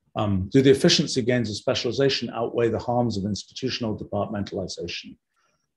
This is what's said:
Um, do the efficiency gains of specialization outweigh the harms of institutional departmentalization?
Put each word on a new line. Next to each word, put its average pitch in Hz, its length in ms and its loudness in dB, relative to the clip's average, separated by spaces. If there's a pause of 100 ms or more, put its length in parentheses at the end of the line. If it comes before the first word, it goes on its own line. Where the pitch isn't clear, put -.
(160)
Um, 98 360 0
do 135 100 6
the 139 100 8
efficiency 139 500 4
gains 120 280 0
of 101 80 -6
specialization 127 720 -2
outweigh 117 400 0
the 107 100 -2
harms 120 380 0
of 95 80 -2
institutional 107 720 -6
departmentalization? 98 1200 -6 (600)